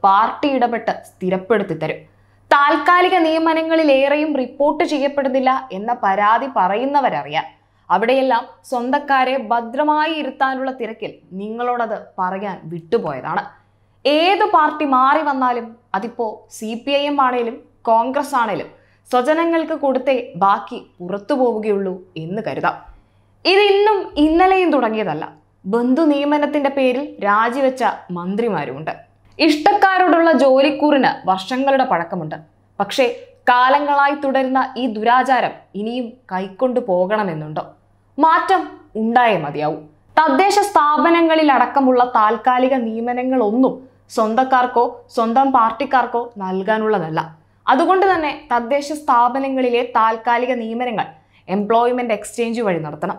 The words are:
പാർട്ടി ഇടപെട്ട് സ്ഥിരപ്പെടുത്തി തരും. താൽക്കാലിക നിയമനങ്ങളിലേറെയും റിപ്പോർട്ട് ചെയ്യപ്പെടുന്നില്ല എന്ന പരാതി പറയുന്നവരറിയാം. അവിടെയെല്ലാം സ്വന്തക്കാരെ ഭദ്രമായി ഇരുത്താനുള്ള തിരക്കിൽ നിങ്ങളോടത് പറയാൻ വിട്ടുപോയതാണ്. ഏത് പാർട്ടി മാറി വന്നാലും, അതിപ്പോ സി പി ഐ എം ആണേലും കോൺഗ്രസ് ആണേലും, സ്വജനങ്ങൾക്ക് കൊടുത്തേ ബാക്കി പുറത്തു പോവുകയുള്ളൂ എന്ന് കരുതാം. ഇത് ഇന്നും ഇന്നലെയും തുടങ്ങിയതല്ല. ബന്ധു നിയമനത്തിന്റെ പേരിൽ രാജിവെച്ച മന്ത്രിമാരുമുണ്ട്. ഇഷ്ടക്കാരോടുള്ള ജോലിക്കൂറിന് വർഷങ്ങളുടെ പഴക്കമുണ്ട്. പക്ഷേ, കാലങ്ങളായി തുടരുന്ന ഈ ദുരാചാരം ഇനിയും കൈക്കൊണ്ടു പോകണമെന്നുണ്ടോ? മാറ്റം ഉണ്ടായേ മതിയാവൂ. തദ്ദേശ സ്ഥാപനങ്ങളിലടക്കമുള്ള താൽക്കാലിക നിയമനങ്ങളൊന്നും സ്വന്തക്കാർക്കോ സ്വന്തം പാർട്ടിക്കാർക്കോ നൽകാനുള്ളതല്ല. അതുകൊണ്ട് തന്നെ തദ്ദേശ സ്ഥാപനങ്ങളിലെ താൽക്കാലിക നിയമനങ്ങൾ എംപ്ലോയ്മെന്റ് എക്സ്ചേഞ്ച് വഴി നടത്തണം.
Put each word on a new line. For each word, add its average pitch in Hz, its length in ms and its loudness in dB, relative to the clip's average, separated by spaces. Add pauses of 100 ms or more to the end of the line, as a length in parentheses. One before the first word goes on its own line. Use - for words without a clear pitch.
പാർട്ടി 214 440 2
ഇടപെട്ട് 240 440 0
സ്ഥിരപ്പെടുത്തി 185 800 -4
തരും. 156 260 -6 (520)
താൽക്കാലിക 320 640 4
നിയമനങ്ങളിലേറെയും 320 1200 2
റിപ്പോർട്ട് 294 460 -2
ചെയ്യപ്പെടുന്നില്ല 269 880 -2
എന്ന 208 320 -6
പരാതി 208 520 2
പറയുന്നവരറിയാം. 190 880 0 (460)
അവിടെയെല്ലാം 233 560 0 (180)
സ്വന്തക്കാരെ 262 760 -2
ഭദ്രമായി 262 760 -2
ഇരുത്താനുള്ള 269 580 -4
തിരക്കിൽ 220 420 -10 (200)
നിങ്ങളോടത് 226 680 -6 (200)
പറയാൻ 190 440 -6
വിട്ടുപോയതാണ്. 160 800 -6 (600)
ഏത് 339 400 2
പാർട്ടി 311 400 2
മാറി 269 360 2
വന്നാലും, 254 540 -4 (180)
അതിപ്പോ 220 580 -8
സി 226 360 -10
പി 277 40 -2
ഐ 285 140 0
എം 285 160 0
ആണേലും 247 420 -2 (180)
കോൺഗ്രസ് 262 540 0
ആണേലും, 220 320 -2 (440)
സ്വജനങ്ങൾക്ക് 311 640 0
കൊടുത്തേ 269 640 -2
ബാക്കി 196 520 -2 (120)
പുറത്തു 202 340 -6
പോവുകയുള്ളൂ 214 680 -2 (160)
എന്ന് 170 240 -8
കരുതാം. 143 360 -4 (680)
ഇത് 392 160 4
ഇന്നും 403 560 2
ഇന്നലെയും 349 540 4
തുടങ്ങിയതല്ല. 220 600 -2 (340)
ബന്ധു 240 380 2
നിയമനത്തിന്റെ 294 680 0
പേരിൽ 269 540 -2
രാജിവെച്ച 240 600 0 (280)
മന്ത്രിമാരുമുണ്ട്. 175 960 -6 (320)
ഇഷ്ടക്കാരോടുള്ള 349 920 4
ജോലിക്കൂറിന് 269 960 2
വർഷങ്ങളുടെ 262 560 0
പഴക്കമുണ്ട്. 170 520 -4 (440)
പക്ഷേ, 202 260 0 (440)
കാലങ്ങളായി 277 680 2
തുടരുന്ന 269 600 -2
ഈ 254 100 -4
ദുരാചാരം 233 640 0 (240)
ഇനിയും 226 380 -8 (180)
കൈക്കൊണ്ടു 196 480 -4
പോകണമെന്നുണ്ടോ? 180 960 -4 (440)
മാറ്റം 339 480 2 (280)
ഉണ്ടായേ 226 420 2
മതിയാവൂ. 151 400 -4 (400)
തദ്ദേശ 320 420 4
സ്ഥാപനങ്ങളിലടക്കമുള്ള 294 1600 4
താൽക്കാലിക 247 580 2
നിയമനങ്ങളൊന്നും 247 1160 0 (200)
സ്വന്തക്കാർക്കോ 247 1000 0
സ്വന്തം 247 420 2
പാർട്ടിക്കാർക്കോ 240 840 0
നൽകാനുള്ളതല്ല. 190 1000 -2 (300)
അതുകൊണ്ട് 339 460 2
തന്നെ 302 420 -4
തദ്ദേശ 285 360 -2
സ്ഥാപനങ്ങളിലെ 254 1040 0
താൽക്കാലിക 233 560 0
നിയമനങ്ങൾ 226 540 -6 (420)
എംപ്ലോയ്മെന്റ് 226 640 0
എക്സ്ചേഞ്ച് 226 480 -6
വഴി 185 180 -2
നടത്തണം. 156 400 -8